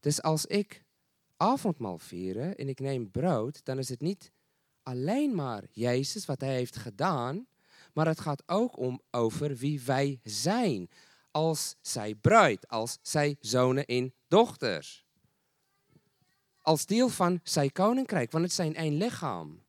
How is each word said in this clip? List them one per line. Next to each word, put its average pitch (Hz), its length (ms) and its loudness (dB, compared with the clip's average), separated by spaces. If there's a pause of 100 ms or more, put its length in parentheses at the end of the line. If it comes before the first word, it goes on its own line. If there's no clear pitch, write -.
Dus 147 220 0
als 156 240 0
ik - 380 -4 (520)
avondmaal 160 640 0
vieren 95 580 -8
en 139 120 -6
ik 135 120 -8
neem 131 300 -4
brood, 131 540 -2
dan 131 140 -6
is 131 100 -6
het 123 120 -8
niet 180 320 -6 (500)
alleen 196 520 -2
maar 123 360 -4
Jezus 123 560 -2
wat - 140 -4
hij 135 140 -2
heeft 127 220 -4
gedaan, 135 720 -4 (460)
maar 156 140 2
het 160 140 0
gaat 147 260 -4
ook 220 300 0
om 127 340 -4
over 123 460 0
wie 139 240 -2
wij 135 420 0
zijn 120 680 0 (400)
als 156 500 -2
zijn 107 400 -6
bruid, 170 480 6
als 117 340 -4
zijn 147 380 0
zonen 127 460 2
en 123 280 -2 (140)
dochters. 135 800 2 (1500)
Als 160 260 2
deel 240 220 4
van 175 340 0
zijn 139 300 0
koninkrijk, 208 580 0
want 160 140 0
het 180 80 -2
zijn 160 220 -2
één 160 220 -2
lichaam. 123 720 -6